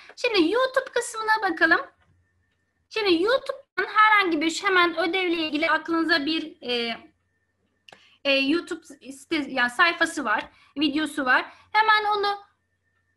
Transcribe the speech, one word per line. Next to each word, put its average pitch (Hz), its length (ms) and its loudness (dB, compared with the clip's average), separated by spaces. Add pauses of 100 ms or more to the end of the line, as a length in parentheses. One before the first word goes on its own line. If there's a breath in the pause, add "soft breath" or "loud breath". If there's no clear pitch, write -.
(160 loud breath)
Şimdi 392 360 2
YouTube 523 420 0
kısmına 440 580 -2
bakalım. 339 300 2 (1080)
Şimdi 381 340 2
YouTube'dan 480 720 -2
herhangi 403 460 4
bir 320 80 0
şey, 392 200 -4
hemen 349 280 2
ödevle 349 500 -2
ilgili 302 220 -2
aklınıza 320 560 0
bir, 311 360 -4
e, 233 360 -4 (1300 soft breath)
e, 277 80 0
YouTube 302 520 -2 (280)
site, 285 400 -6
yani 247 180 0
sayfası 330 560 0
var, 220 240 -4 (280 soft breath)
videosu 294 480 -2
var. 269 200 2 (260 loud breath)
Hemen 427 460 2
onu 403 200 -2 (800)